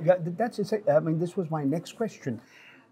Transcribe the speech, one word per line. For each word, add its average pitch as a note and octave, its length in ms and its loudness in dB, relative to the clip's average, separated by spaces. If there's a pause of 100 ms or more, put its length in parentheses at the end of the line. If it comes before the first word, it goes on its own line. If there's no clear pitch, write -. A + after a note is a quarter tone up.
yeah, F3+ 120 6
th-, F3 200 -4
that's, A#3 220 -2
it's G3+ 140 -2
a, - 80 -2 (120)
I D3+ 80 6
mean, D#3+ 180 0
this E3+ 180 -2
was E3 140 -2
my D3+ 140 -2
next D#3 280 -2
question. - 480 -6 (520)